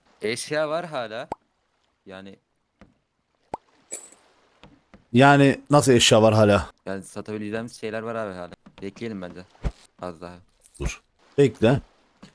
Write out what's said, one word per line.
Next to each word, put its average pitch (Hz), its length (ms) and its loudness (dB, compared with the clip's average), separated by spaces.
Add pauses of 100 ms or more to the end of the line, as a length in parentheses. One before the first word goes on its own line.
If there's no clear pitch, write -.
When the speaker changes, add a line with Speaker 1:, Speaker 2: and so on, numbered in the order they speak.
(220)
Speaker 1:
Eşya 151 460 -4
var 165 180 -6
hala. 127 420 -10 (760)
Yani. 95 300 -18 (2750)
Speaker 2:
Yani 139 480 6 (100)
nasıl 135 220 4
eşya 117 300 6
var 110 120 6
hala? 104 320 4 (200)
Speaker 1:
Yani 95 160 -12
satabileceğimiz 107 800 -12
şeyler 110 220 -10
var 113 120 -10
abi 110 200 -8
hala. 87 160 -14 (320)
Bekleyelim 101 400 -12
bence. 87 180 -16 (600)
Az 87 180 -12
daha. 87 140 -16 (460)
Speaker 2:
Dur. - 220 -8 (360)
Bekle. 123 420 2 (540)